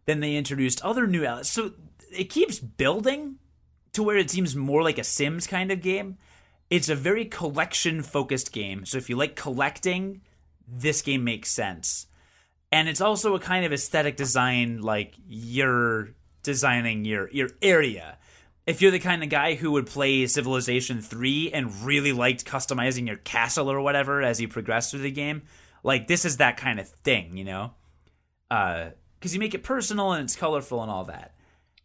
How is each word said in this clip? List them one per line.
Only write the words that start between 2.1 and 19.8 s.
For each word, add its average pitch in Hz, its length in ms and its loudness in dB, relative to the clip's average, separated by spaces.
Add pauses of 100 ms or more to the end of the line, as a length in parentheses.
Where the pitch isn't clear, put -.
it 185 180 -4
keeps 339 300 0
building 220 760 0 (580)
to 214 100 0
where 208 140 4
it 190 120 2
seems 175 260 0
more 139 280 2
like 160 140 2
a - 60 -4
Sims 156 440 -2
kind 190 240 -2
of 185 100 -2
game. 190 360 -2 (520)
It's 175 200 2
a 156 60 2
very 190 300 0
collection-focused 151 1300 -2
game, 98 320 -6
so 135 120 -4
if 127 120 -8
you 120 80 -2
like 143 180 -2
collecting, 180 840 -4 (440)
this 123 360 -2
game 135 240 0
makes 113 260 -4
sense. 95 560 -4 (640)
And 156 160 4
it's 156 140 -2
also 208 340 2
a 180 40 0
kind 180 260 2
of 156 80 0
aesthetic 147 420 0
design, 123 680 2
like, 104 340 -2 (120)
you're 117 840 0 (300)
designing 120 600 0
your, 104 280 -2
your 131 180 -2 (120)
area. 127 560 4 (480)
If 165 160 0
you're 190 100 10
the 180 80 2
kind 175 240 0
of 147 60 -4
guy 151 260 2
who 151 160 -2
would 139 160 2